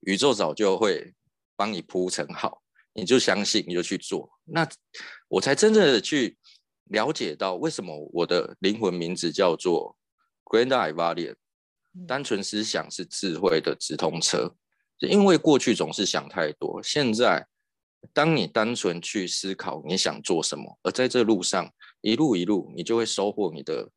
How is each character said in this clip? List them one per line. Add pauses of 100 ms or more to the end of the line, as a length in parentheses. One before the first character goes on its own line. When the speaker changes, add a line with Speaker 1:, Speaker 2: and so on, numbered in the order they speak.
Speaker 1:
宇
宙
早
就
会 (420)
帮
你
铺
陈
好。 (320)
你
就
相
信，
你
就
去
做。 (140)
那 (600)
我
才
真
正
的
去 (460)
了
解
到，
为
什
么
我
的
灵
魂
名
字
叫
做 (480)
Grand
Eye
Valiant， (580)
Speaker 2:
嗯。
Speaker 1:
单
纯
思
想
是
智
慧
的
直
通
车。 (440)
因
为
过
去
总
是
想
太
多，
现
在 (680)
当
你
单
纯
去
思
考
你
想
做
什
么，
而
在
这
路
上 (320)
一
路
一
路，
你
就
会
收
获
你
的